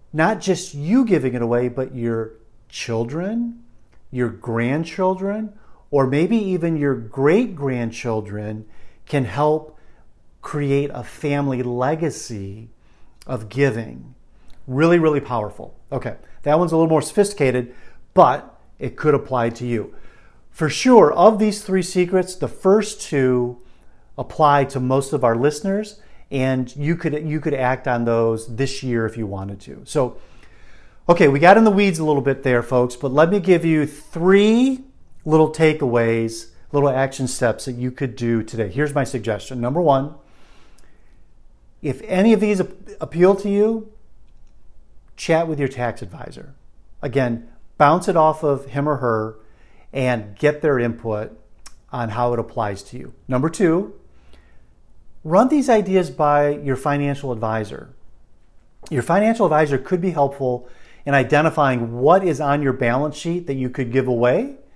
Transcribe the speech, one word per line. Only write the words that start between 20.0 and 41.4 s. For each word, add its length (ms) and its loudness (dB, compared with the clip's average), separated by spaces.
For 180 -2
sure, 420 6
of 260 6
these 260 0
three 200 0
secrets, 520 0
the 120 -4
first 540 2
two 600 0
apply 480 2
to 140 -6
most 340 0
of 100 0
our 120 4
listeners, 640 -2
and 440 -2
you 200 -2
could, 320 -4
you 120 -4
could 140 -2
act 340 -2
on 180 0
those 500 0
this 260 -4
year 240 -2
if 120 -6
you 100 -6
wanted 340 -10
to. 240 -18
So, 320 -2
okay, 200 6
we 120 4
got 180 8
in 60 6
the 80 6
weeds 280 2
a 60 -2
little 160 2
bit 200 -2
there, 220 2
folks, 320 0
but 160 -6
let 180 4
me 100 2
give 260 4
you 200 2
three 1000 2
little 260 4
takeaways, 1000 0
little 180 2
action 380 -2
steps 380 -2
that 100 -8
you 160 -4
could 240 -6
do 260 0
today. 280 -6
Here's 260 -2
my 80 0
suggestion. 580 -6
Number 200 -2
one, 340 2